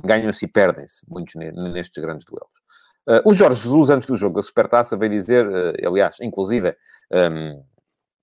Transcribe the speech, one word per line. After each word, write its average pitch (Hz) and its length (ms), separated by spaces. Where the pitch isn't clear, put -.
ganham-se 107 400
e - 40
perdem-se 87 600
muitos 85 280
ne-, 82 160
nestes 87 500
grandes 78 240
duelos. - 400
Eh, 113 160
o 214 80
Jorge 156 300
Jesus, 135 280
antes 135 160
do 131 100
jogo 92 200
da 101 60
Supertaça, - 540
veio 107 140
dizer, 107 400
eh, 90 360
aliás, 92 340
inclusive, 98 560
ehm, 80 480